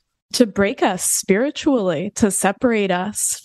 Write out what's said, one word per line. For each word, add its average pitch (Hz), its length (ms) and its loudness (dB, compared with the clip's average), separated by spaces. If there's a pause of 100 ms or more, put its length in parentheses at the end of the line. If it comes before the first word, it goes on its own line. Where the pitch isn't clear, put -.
(340)
to 247 120 4
break 202 380 0
us 190 200 0
spiritually, 202 1120 0
to 214 120 2
separate 202 640 0
us 185 540 -4